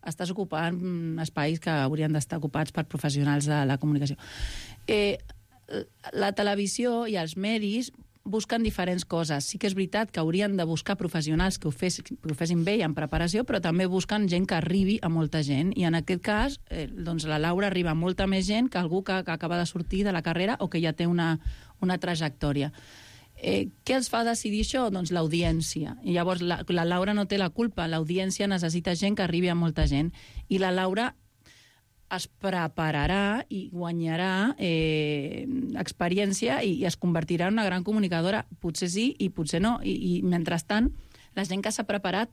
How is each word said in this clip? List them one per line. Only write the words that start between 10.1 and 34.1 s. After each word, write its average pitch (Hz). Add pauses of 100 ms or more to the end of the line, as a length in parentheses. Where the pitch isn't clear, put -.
que -
haurien 190
de 170
buscar 165
professionals 165
que 156
ho -
fes-, 180
que - (100)
ho 156
fessin 165
bé 208
i -
amb 156
preparació, 165
però -
també 175
busquen 190
gent 180
que 180
arribi 185
a 170
molta 160
gent. 143
I 180
en 165
aquest 175
cas, 226 (100)
eh, 165
doncs 165
la 151
Laura 175
arriba 180
a -
molta 180
més 190
gent 220
que 190
algú 180
que, 185
que 175
acaba 170
de 175
sortir 185
de 202
la 170
carrera 175
o -
que 165
ja 160
té 170
una, 165 (440)
una 180
trajectòria. 151 (640)
Eh, 196 (160)
què 254
els 262
fa 233
decidir 220
això? 254
Doncs 180
l'audiència. 160
I 175
llavors 175
la, 175
la 175
Laura 185
no 208
té 202
la 180
culpa. 196
L'audiència 180
necessita 175
gent 196
que 202
arribi 175
a 170
molta 160
gent. 143 (380)
I 190
la 185
Laura 190 (920)
es 185
prepararà 180
i 196
guanyarà, 175